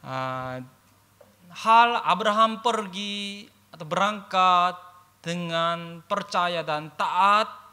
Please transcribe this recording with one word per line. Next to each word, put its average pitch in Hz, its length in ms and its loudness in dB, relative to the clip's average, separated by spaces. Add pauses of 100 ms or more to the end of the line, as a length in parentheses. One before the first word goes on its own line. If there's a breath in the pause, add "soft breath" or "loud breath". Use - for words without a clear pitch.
Ah, 131 560 -8 (880)
hal 233 400 4 (160)
Abraham 214 560 2
pergi 202 880 -6 (240)
atau 156 160 -14
berangkat 185 880 2 (480)
dengan 170 800 -4
percaya 175 560 -2
dan 156 320 -6
taat 196 560 2 (240)